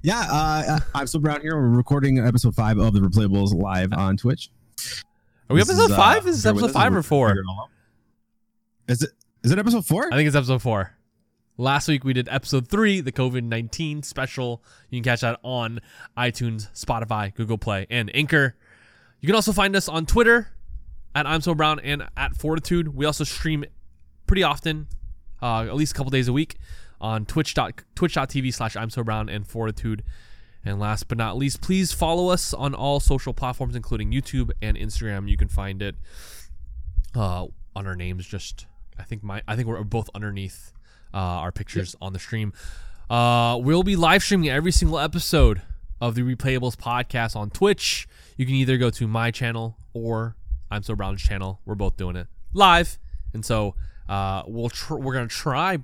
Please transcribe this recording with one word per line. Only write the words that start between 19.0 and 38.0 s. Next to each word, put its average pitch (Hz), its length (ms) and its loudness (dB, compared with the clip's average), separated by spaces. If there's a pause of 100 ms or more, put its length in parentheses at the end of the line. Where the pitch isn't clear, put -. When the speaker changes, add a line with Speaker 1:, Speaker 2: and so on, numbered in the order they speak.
Speaker 2:
You 135 60 -2
can 196 80 4
also 220 180 2
find 196 200 2
us 196 140 2
on 160 180 -2
Twitter 233 440 6 (680)
at 147 100 2
I'm 160 140 0
So 165 160 0
Brown 151 240 2
and 143 240 -4 (140)
at 139 180 -4
Fortitude. 160 580 -2
We 135 120 -2
also 151 180 0
stream 147 400 -2 (640)
pretty 196 160 6
often, 156 440 -2 (540)
uh, 117 200 0
at 113 140 -4
least 147 180 0
a - 20 -8
couple 131 140 -4
days 131 180 2
a 123 60 2
week 151 240 -2 (420)
on 110 260 -2
Twitch - 280 -2
dot, - 300 -4 (120)
twitch 175 200 0
dot 135 140 -2
T 131 120 -2
V 127 100 -2
slash 113 240 -6
I'm 110 140 -6
So 120 120 -6
Brown 107 280 -2
and 104 180 -6
Fortitude. 110 560 -4 (600)
And 101 140 -2
last 104 280 -2
but 113 100 -4
not 110 200 -4
least, 135 240 -2
please 185 320 0
follow 175 360 0
us 180 240 0
on 139 200 -2
all 143 260 0
social 135 340 0
platforms, 123 440 -4
including 107 340 -4
YouTube 123 400 -2 (100)
and 110 140 2
Instagram. 104 540 -4
You 110 80 4
can - 120 4
find 98 320 -2
it, 101 140 -4 (1200)
uh, 92 320 0 (280)
on 98 120 -6
our 92 80 -4
names. 90 300 -6